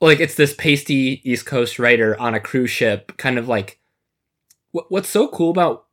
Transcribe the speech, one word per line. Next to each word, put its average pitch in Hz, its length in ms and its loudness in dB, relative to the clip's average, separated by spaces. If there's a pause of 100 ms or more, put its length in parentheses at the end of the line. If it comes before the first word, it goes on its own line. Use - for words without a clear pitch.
like, 156 160 6
it's 156 160 -2
this 147 200 2
pasty 135 640 0 (100)
East 120 140 -4
Coast 120 340 -2
writer 113 400 4
on 117 140 -4
a 110 80 -2
cruise 123 300 -2
ship, 104 480 -2
kind 127 200 -2
of, 117 100 -4
like, 104 300 -4 (960)
wh-, - 160 -8
what's 190 200 -4
so 240 180 2
cool 170 220 -2
about 170 420 0